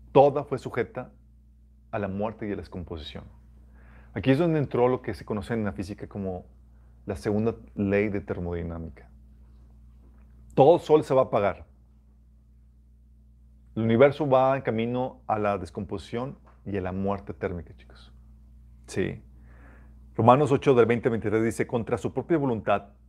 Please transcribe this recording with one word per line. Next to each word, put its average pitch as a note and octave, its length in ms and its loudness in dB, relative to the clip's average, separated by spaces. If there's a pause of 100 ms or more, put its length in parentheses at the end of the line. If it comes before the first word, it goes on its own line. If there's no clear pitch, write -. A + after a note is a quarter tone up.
(120)
toda C#3 320 6
fue C3 160 -6
sujeta A#2+ 520 -8 (800)
a A2+ 80 -6
la G2 100 -6
muerte G#2 380 -6
y G2+ 40 -4
a G2 40 -6
la - 60 -8
descomposición. - 640 -14 (920)
Aquí A#2 180 2
es C3+ 60 4
donde D#3+ 220 2
entró B2 300 2
lo B2+ 120 -2
que G#2 120 -8
se - 120 -14
conoce G#2+ 280 -6
en A2+ 100 -2
la G2+ 80 -4
física G#2 360 -10
como F#2+ 380 -10 (600)
la G2+ 100 -6
segunda A2 400 -2 (200)
ley G2+ 340 0
de G2 120 -6
termodinámica. E2+ 880 -10 (1400)
Todo D3+ 240 8
sol D3+ 260 4
se D3 100 -2
va C3 80 6
a A#2+ 40 2
apagar. G2+ 400 0 (2000)
El A2 80 -2
universo C3+ 460 4
va C3 260 4
en C3+ 60 -6
camino B2 640 -4
a G#2+ 140 -2
la G2+ 180 0
descomposición G2+ 800 -10 (280)
y G2+ 120 -6
a F#2 40 -4
la F2+ 100 -6
muerte G2 420 -6
térmica, F2+ 420 -8
chicos. - 380 -20 (720)
Sí. F#2+ 380 -6 (920)
Romanos B2 360 6
ocho, C3+ 240 4
del A#2+ 100 8
veinte A#2 220 0
al A#2 60 0
veintitrés A2 300 0
dice, A2+ 220 -2
"Contra A#2 320 -4
su A2 160 -6
propia D#3+ 240 -2
voluntad, A2 520 -2 (200)